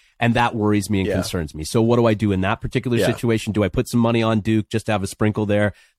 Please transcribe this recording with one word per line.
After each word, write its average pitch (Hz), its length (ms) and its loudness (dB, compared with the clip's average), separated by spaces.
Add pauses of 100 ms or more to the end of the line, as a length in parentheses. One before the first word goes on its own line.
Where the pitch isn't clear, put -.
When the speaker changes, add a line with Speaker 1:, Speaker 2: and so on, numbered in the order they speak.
(200)
Speaker 1:
And 117 140 2
that 120 220 0
worries 104 340 0
me 101 100 0
and 95 80 0
Speaker 2:
Yeah. 98 80 -2
Speaker 1:
concerns 90 380 -4
me. 78 100 -10
So 113 180 0
what 117 160 4
do 117 100 4
I 110 80 4
do 104 160 0
in 92 100 0
that 104 200 -2
particular 120 360 -2
Speaker 2:
Yeah. 95 80 2
Speaker 1:
situation? 113 480 -2
Do 104 100 2
I 95 60 2
put - 180 -4
some 120 120 0
money 117 240 2
on 113 160 2
Duke 107 300 0
just - 180 -4
to 110 40 0
have 101 120 -2
a 98 40 -2
sprinkle 107 380 0
there? 104 280 2 (260)